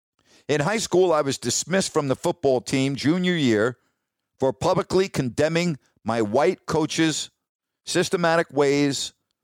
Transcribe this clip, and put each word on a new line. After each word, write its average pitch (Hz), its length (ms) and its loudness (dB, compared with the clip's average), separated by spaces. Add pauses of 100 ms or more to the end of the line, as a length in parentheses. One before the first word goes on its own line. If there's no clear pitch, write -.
(480)
In 151 140 0
high 214 160 -2
school, 180 360 2
I 151 80 4
was 139 160 -4
dismissed 156 560 -2
from 147 140 0
the 127 80 0
football 135 460 0
team 135 340 -2
junior 175 400 0
year 120 420 2 (600)
for 131 120 2
publicly 185 580 0
condemning 156 680 -2 (260)
my 113 200 -2
white 135 420 0
coach's 160 640 -2 (560)
systematic 170 640 0
ways 143 600 0 (300)